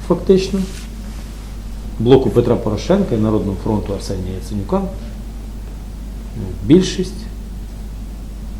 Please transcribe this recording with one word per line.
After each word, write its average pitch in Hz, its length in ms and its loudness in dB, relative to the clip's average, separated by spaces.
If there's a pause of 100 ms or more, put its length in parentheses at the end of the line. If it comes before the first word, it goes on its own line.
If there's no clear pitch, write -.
фактично, 190 520 4 (1400)
Блоку 120 300 8
Петра 117 260 4
Порошенка 120 600 2
і - 20 4
Народному 104 460 2
фронту 104 300 0
Арсенія 92 400 -4 (100)
Яценюка. 107 380 -2 (1600)
Ну, 107 60 -4 (220)
більшість. 180 480 4 (1500)